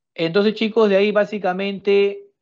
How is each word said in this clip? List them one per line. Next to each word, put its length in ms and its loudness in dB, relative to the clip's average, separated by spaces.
Entonces, 380 0
chicos, 360 0
de 80 2
ahí 140 2
básicamente 1160 -2